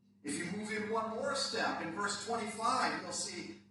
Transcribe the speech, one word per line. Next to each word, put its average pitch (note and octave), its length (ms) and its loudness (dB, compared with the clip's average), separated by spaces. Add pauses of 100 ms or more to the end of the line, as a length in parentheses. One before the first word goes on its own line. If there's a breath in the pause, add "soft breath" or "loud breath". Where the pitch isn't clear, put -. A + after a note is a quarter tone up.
(240)
If - 160 -2
you F3 60 0 (120)
move G#3+ 140 -4
in G#3+ 200 0
one A3 200 2
more - 240 0
step, A3+ 480 2
in D#3+ 100 -4
verse - 320 -2
twenty-five, A#3 760 2
you'll - 100 -6
see - 420 -4 (160)